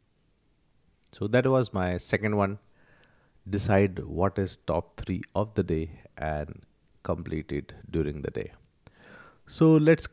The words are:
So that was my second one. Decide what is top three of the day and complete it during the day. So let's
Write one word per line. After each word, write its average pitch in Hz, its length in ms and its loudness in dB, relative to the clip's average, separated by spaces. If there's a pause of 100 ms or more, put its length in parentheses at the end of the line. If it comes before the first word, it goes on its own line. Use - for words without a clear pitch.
(1120)
So - 160 -6
that 123 200 4
was 131 260 2
my 90 240 0
second 104 400 -2
one. 101 220 0 (880)
Decide 98 500 2 (200)
what 95 180 2
is 95 180 -2
top - 460 -4
three 92 200 -4 (120)
of 104 220 -2
the 98 80 2
day 80 380 -4 (160)
and 76 440 -6 (420)
complete 82 480 -6
it 71 220 -6 (160)
during 73 320 -2
the 69 100 -6
day. - 200 -8 (960)
So 160 300 6
let's 156 360 4